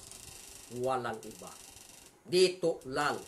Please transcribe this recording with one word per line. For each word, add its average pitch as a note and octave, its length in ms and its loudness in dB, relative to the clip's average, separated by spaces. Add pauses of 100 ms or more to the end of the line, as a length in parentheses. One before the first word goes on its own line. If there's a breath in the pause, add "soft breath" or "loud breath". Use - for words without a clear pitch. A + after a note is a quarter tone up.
(840)
Walang A#2+ 420 0
iba. G#2 240 -12 (720)
Dito F3 640 4
lang C3+ 320 2 (120)